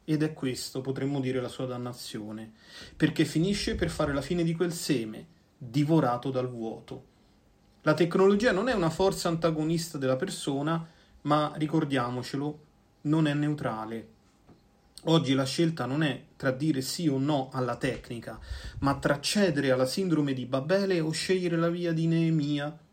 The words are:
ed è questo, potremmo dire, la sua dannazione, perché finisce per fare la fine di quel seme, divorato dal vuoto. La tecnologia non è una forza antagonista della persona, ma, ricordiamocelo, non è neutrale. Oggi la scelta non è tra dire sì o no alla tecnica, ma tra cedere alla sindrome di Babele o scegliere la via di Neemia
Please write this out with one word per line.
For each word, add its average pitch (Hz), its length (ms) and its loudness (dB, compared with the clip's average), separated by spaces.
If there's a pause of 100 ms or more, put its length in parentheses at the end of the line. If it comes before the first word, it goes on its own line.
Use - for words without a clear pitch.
ed 151 180 0
è 156 80 0
questo, 131 480 -6
potremmo 135 400 -4
dire, 127 220 -2
la 120 80 -6
sua - 160 -8
dannazione, 113 880 -10 (420)
perché 151 300 2
finisce 202 500 0
per 170 140 0
fare 151 240 -2
la 139 80 -2
fine 175 220 0
di 165 120 0
quel 170 160 0
seme, 113 560 -4 (300)
divorato 139 720 2
dal 127 180 -2
vuoto. 120 560 -10 (760)
La 156 120 4
tecnologia 196 600 6
non 208 160 2
è 254 40 2
una 170 160 2
forza 190 380 0
antagonista 165 680 0
della 131 180 2
persona, 160 720 -2 (360)
ma, 147 320 2
ricordiamocelo, 139 1040 -2 (420)
non 151 260 4
è 147 60 2
neutrale. 113 840 -4 (880)
Oggi 139 320 4
la 135 100 2
scelta 160 400 0
non 139 160 0
è 143 220 -2 (120)
tra 135 160 -2
dire 131 300 0
sì 165 260 -2
o 135 100 2
no 135 360 0
alla 123 240 -2
tecnica, 117 640 -6 (400)
ma 139 180 0
tra 147 240 0
cedere 147 500 2
alla 127 140 4
sindrome 151 480 2
di 123 120 -6
Babele 175 540 0
o 156 120 -2
scegliere 175 440 0
la 170 140 2
via 170 240 -2
di 160 140 2
Neemia 156 680 2 (160)